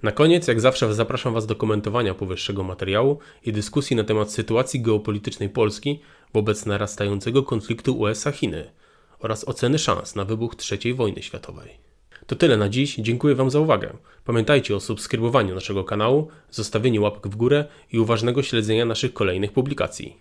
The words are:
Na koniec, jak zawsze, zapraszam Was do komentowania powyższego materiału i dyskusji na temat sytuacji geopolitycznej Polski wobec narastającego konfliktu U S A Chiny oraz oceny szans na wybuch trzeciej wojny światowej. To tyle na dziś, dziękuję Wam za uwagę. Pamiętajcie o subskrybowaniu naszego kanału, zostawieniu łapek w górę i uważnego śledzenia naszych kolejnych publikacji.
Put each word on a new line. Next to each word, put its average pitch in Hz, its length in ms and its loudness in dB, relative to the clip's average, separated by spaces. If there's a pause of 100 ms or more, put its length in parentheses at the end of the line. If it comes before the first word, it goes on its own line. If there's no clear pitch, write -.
Na 107 80 0
koniec, 165 360 4
jak 113 140 2
zawsze, 123 320 4
zapraszam 117 400 -2
Was 113 120 -2
do 110 100 -2
komentowania 107 580 0
powyższego 95 500 -6
materiału 98 560 0 (240)
i 117 80 -4
dyskusji 107 440 -2
na 110 80 2
temat 107 280 0
sytuacji 117 500 0
geopolitycznej 107 680 -2
Polski 117 500 0 (340)
wobec 107 320 0
narastającego 101 800 0
konfliktu 113 560 -2
U 107 80 2
S 107 200 -2
A 147 40 -2
Chiny - 400 -4 (480)
oraz 110 280 -6
oceny 131 320 0
szans - 360 -2
na 101 100 -4
wybuch 113 300 -4
trzeciej - 380 -4
wojny 117 300 -2
światowej. - 460 -14 (580)
To - 80 -4
tyle 143 220 6
na 104 120 2
dziś, 135 260 0
dziękuję 120 400 2
Wam 131 140 2
za 139 100 2
uwagę. 151 380 2 (260)
Pamiętajcie 117 520 2
o 98 40 -2
subskrybowaniu 113 760 -2
naszego 95 280 -4
kanału, 120 440 0 (240)
zostawieniu 110 500 0
łapek 104 260 -2
w 98 80 -8
górę 131 300 4 (260)
i 117 80 0
uważnego 117 440 2
śledzenia 110 420 2
naszych 117 280 -2
kolejnych 98 380 0
publikacji. - 680 -2